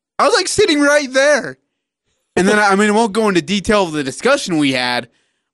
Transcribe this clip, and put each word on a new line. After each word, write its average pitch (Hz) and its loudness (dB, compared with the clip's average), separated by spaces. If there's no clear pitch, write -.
I 208 0
was, 403 2
like, 370 0
sitting 330 0
right 285 0
there. 262 0
And 180 2
then, 208 2
I 202 2
mean, 208 2
I 208 2
won't 220 0
go 214 0
into 180 0
detail 196 0
of 170 -4
the 151 -6
discussion 185 -2
we 143 2
had, 123 -4